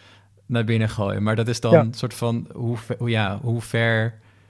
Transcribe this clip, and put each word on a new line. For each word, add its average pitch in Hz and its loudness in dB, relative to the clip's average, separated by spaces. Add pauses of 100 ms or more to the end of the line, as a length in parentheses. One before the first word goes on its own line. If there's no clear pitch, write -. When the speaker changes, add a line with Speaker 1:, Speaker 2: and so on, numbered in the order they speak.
(460)
Speaker 1:
naar 117 0
binnen 110 2
gooien. 101 -2
Maar 107 2
dat 113 0
is 120 -2
dan 113 2
Speaker 2:
Ja. 160 8
Speaker 1:
een 113 0
soort - -6
van, 117 -2
hoe 117 -4
ver, 110 -8
hoe, 120 -2
ja, 104 0
hoe 117 -2
ver 113 0 (360)